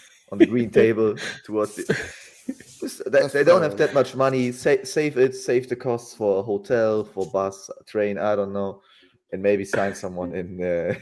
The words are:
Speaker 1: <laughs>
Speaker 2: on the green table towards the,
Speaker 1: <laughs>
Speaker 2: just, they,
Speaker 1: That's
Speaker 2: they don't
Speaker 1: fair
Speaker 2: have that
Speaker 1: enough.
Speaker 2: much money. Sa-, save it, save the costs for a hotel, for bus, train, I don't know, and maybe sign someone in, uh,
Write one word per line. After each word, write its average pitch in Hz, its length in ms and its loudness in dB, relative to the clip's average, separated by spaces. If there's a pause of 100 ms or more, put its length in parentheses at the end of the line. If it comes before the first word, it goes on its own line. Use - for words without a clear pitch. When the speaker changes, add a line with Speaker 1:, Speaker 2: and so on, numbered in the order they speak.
Speaker 1:
<laughs> - 240 -20
Speaker 2:
on 101 60 -8
the - 80 8
green 117 240 -2
table 110 460 4 (300)
towards 107 300 -4
the, - 80 -10
Speaker 1:
<laughs> - 1000 -10
Speaker 2:
just, - 280 -10
they, 139 120 4
Speaker 1:
That's 139 120 -2
Speaker 2:
they 143 120 2
don't 175 160 6
Speaker 1:
fair 156 80 0
Speaker 2:
have 101 80 -8
that 151 140 2
Speaker 1:
enough. - 20 -10
Speaker 2:
much 127 220 2
money. 131 360 0
Sa-, 135 320 0
save 151 340 -2
it, 131 180 4
save 127 340 0
the 123 80 -2
costs 120 360 -6
for 101 260 2
a - 20 -2
hotel, 107 640 0
for 95 220 -6
bus, 95 420 -4 (160)
train, 104 320 -2
I 104 180 0
don't 98 160 -2
know, 98 300 -6 (500)
and 95 100 -8
maybe 101 220 2
sign 98 320 -2
someone 90 400 -8
in, 90 260 -8
uh, 87 400 -2